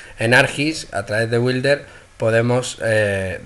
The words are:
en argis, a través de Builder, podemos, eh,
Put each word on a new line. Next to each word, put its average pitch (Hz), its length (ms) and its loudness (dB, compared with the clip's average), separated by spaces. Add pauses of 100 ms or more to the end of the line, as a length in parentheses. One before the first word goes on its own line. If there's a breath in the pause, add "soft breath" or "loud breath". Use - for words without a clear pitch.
(180 loud breath)
en 117 160 2
argis, 143 580 0
a 101 140 -6
través 113 240 -2
de 120 80 2
Builder, 127 480 0 (320 loud breath)
podemos, 120 640 0
eh, 101 640 0